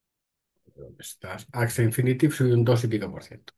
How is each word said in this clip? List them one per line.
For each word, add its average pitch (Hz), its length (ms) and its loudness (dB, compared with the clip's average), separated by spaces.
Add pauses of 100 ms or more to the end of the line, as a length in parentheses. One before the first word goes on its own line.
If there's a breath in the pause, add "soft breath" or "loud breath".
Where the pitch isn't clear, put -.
(760)
¿Dónde 67 280 -20
estás? - 480 -14
Axie 120 340 0
Infinity 127 460 2
subió 123 240 2
un 117 100 4
dos 117 180 4
y 120 40 -2
pico 98 240 -4
por - 120 -14
ciento - 340 -20